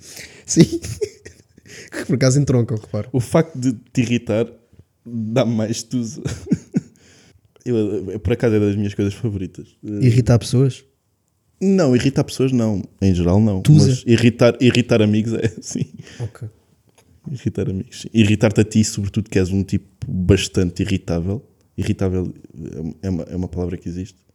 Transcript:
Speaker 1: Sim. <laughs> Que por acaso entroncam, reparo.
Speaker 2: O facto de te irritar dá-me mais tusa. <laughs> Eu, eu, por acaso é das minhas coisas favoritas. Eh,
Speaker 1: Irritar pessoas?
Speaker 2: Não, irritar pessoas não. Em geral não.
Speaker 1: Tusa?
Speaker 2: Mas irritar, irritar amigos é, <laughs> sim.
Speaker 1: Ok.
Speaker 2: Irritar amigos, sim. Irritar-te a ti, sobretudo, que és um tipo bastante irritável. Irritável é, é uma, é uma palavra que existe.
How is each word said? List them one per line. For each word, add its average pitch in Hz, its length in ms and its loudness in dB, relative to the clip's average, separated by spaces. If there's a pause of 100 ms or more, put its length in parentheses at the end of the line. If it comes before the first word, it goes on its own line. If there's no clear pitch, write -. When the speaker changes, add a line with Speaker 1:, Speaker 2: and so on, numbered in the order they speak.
(460)
Speaker 1:
Sim. - 380 4
<laughs> - 60 -10 (1000)
Que - 140 -12
por 160 120 0
acaso 131 220 2
entroncam, 123 380 0
reparo. 104 360 -10
Speaker 2:
O 135 60 -2
facto 160 400 0
de 127 140 0 (200)
te 131 100 0
irritar 117 440 0 (840)
dá-me 117 220 0
mais 110 280 -2
tusa. 123 400 -6
<laughs> - 460 -6 (960)
Eu, 123 120 -2 (360)
eu, 110 80 -8
por - 120 -2
acaso 117 220 0
é 107 60 2
das 101 160 2
minhas 101 180 -4
coisas 101 180 0
favoritas. - 720 -8
Eh, 107 220 -2
Speaker 1:
Irritar 120 320 4
pessoas? 127 440 0 (800)
Speaker 2:
Não, 185 340 4
irritar 135 300 2
pessoas 131 260 -2
não. 110 320 0 (200)
Em 95 120 6
geral 87 260 4
não. 101 200 2
Speaker 1:
Tusa? 147 280 6
Speaker 2:
Mas 131 180 -2
irritar, 117 520 4
irritar 120 440 4
amigos 107 320 0
é, - 180 -4
<laughs> - 80 -18
sim. - 240 -8 (340)
Speaker 1:
Ok. 113 300 -12 (840)
Speaker 2:
Irritar 104 380 -6
amigos, - 340 -8
sim. - 120 -14
Irritar-te 107 480 4
a - 20 0
ti, 110 200 2
sobretudo, 101 440 -6
que - 100 -2
és 92 120 0
um 98 120 0
tipo 95 220 -4 (240)
bastante 92 760 0
irritável. 92 600 -4 (320)
Irritável 95 560 -2 (720)
é, 95 60 -8
é - 20 -2
uma, 85 140 -4
é 82 120 -10
uma 90 120 -4
palavra 90 280 -6
que - 100 -18
existe. 90 300 -10 (180)